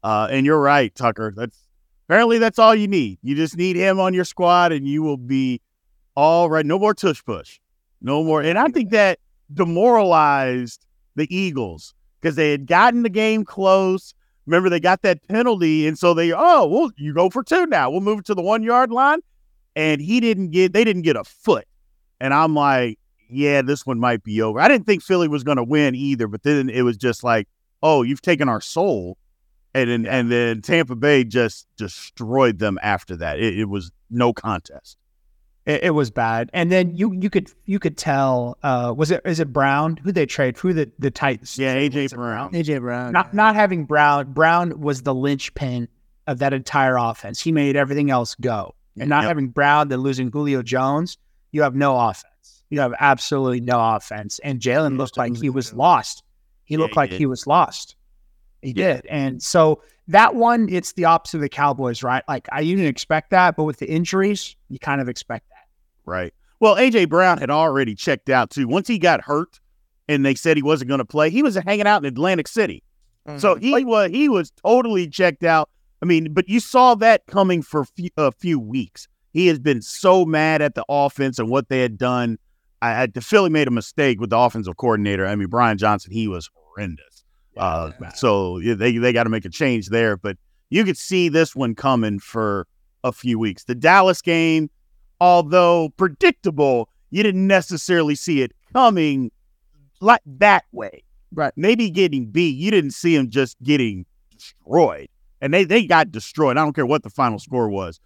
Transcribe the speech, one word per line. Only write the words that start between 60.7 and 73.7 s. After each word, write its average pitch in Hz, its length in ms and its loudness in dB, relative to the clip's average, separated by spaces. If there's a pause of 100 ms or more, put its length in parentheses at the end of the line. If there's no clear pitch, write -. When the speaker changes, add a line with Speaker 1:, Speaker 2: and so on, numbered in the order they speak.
Speaker 2:
the 180 100 -4
opposite 165 320 2
of 151 60 -4
the 139 60 -4
Cowboys, 135 540 -2
right? 127 240 -2
Like, 139 240 -8
I, 139 120 -6
you 170 120 -2
didn't 185 160 0
expect 156 400 -4
that, 180 240 4
but 156 80 -4
with 151 140 -4
the - 120 -12
injuries, 190 680 -2 (120)
you 131 120 -14
kind 139 200 -4
of 123 80 -6
expect - 420 -12
that. - 40 -20 (500)
Speaker 1:
Right. 90 300 -8 (240)
Well, 214 180 6
A 247 140 4
J 214 140 2
Brown 175 340 2
had 139 120 -4
already 139 440 0
checked - 360 -4
out, 127 200 2
too. 135 160 -4
Once 175 220 -2
he 226 100 -2
got 165 220 2
hurt 147 400 -6 (480)
and 139 180 0
they 135 80 2
said 160 220 0
he 143 80 0
wasn't 139 240 0
gonna 135 160 -2
play, 151 260 0
he 240 140 0
was 233 100 0
hanging 202 320 -2
out 208 180 2
in 139 40 -4
Atlantic 156 400 -2
City. 190 340 -4 (540)
So 180 180 2
Speaker 3:
Mm-hmm. 190 100 -6 (120)